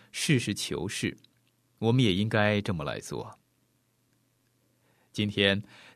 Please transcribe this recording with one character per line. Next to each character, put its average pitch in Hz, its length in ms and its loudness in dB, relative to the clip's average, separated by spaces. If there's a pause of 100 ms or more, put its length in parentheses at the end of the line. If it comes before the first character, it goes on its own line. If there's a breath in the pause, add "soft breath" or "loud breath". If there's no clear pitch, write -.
(100)
事 - 280 2
事 110 140 -2
求 78 340 -6
是， 101 300 -4 (640)
我 113 140 2
们 131 120 4
也 98 80 4
应 104 160 0
该 104 320 2
这 104 140 -2
么 73 100 -6
来 57 160 -6
做。 - 380 -10 (1700)
今 110 160 -2
天， 101 360 2 (340 loud breath)